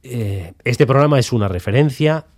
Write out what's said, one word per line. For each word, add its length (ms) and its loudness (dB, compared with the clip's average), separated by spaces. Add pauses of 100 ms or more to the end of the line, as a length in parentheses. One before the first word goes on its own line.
Eh, 520 -6 (100)
este 240 2
programa 320 4
es 120 -2
una 140 0
referencia 800 0 (100)